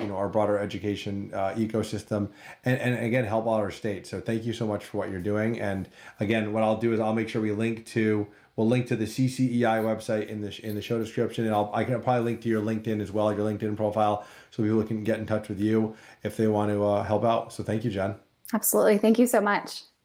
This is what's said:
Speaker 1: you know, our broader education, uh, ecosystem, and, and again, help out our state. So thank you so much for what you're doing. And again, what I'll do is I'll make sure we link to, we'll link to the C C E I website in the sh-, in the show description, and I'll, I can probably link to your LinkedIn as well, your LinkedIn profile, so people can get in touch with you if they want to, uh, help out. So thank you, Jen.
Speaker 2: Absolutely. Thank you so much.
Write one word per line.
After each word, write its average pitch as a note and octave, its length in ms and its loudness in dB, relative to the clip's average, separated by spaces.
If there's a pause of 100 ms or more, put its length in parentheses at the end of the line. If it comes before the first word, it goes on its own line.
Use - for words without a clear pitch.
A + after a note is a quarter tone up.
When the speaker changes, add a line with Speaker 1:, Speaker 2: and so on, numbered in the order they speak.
Speaker 1:
you G#2+ 60 -4
know, G2 100 -4
our G2 120 0
broader G#2 300 2
education, G2+ 760 -4
uh, G2 200 0
ecosystem, G#2+ 760 -2 (360)
and, B2+ 140 2
and A#2+ 260 0
again, A#2+ 200 2
help A2 220 -2
out A2+ 140 2
our G2 120 -2
state. G2+ 340 -6
So F#2+ 140 -8
thank A2+ 240 -4
you A#2+ 80 -2
so A2+ 120 -6
much G#2 200 -2
for - 140 -8
what G2 120 -4
you're F#2 100 -6
doing. G#2+ 400 0
And G2 280 -4 (320)
again, G#2+ 320 0
what A2 100 0
I'll A2 140 4
do A2+ 160 0
is A2 80 2
I'll A2 140 0
make A2 140 0
sure A2 140 -2
we G#2+ 80 0
link A2 360 -2
to, G#2+ 420 2 (260)
we'll A2 140 2
link B2 180 4
to B2 100 0
the G#2+ 120 -2
C C3 180 2
C B2+ 320 0
E A#2+ 60 4
I A2+ 160 4
website A2 480 -2
in G#2 120 -8
the G2+ 120 -6
sh-, - 80 -14
in G#2+ 160 -6
the G2+ 60 -4
show A#2 180 -2
description, A2 460 -2
and G#2+ 80 2
I'll, G#2 200 2
I A2+ 80 2
can A#2 180 0
probably A#2+ 220 2
link A#2 200 -2
to A#2 60 -4
your A2 140 2
LinkedIn A2 380 -2
as G2 100 -6
well, G#2+ 220 2
your G#2 180 0
LinkedIn G#2+ 260 -2
profile, G#2 480 2 (280)
so A2+ 100 -4
people G#2+ 220 2
can A2 180 -4
get A2 160 0
in G#2+ 80 -6
touch G#2+ 220 -2
with G2+ 100 -6
you A2 380 2 (260)
if A2 140 -6
they A2+ 100 4
want G#2 240 2
to, G#2 140 2
uh, G2+ 180 2
help G#2 220 0
out. A#2 280 2
So - 120 -8
thank A2 200 -2
you, A#2+ 60 -2
Jen. G2 240 -2 (380)
Speaker 2:
Absolutely. G#3+ 460 4
Thank A3 200 6
you B3 80 6
so A#3 140 4
much. - 420 -2 (220)